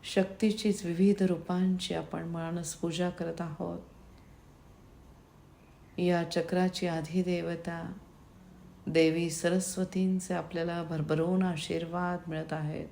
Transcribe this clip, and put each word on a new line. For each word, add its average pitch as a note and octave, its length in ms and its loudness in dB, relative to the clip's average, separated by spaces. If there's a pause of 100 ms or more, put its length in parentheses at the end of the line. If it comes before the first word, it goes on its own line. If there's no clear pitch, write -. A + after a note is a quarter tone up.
शक्तीचीच G3+ 800 2
विविध G3 380 4
रूपांची F3+ 680 0
आपण E3 300 -4
मानस E3 520 -6
पूजा F3 340 -2
करत E3+ 320 -6
आहोत. E3+ 380 -6 (2250)
या F3 320 4
चक्राची F3+ 560 0
अधिदेवता E3+ 1040 -2 (960)
देवी D#3+ 420 6
सरस्वतींचे F#3 1040 0
आपल्याला E3+ 500 -2
भरभरून D#3+ 600 2
आशीर्वाद F3 880 -2
मिळत D#3 240 -4
आहेत. D#3 380 -4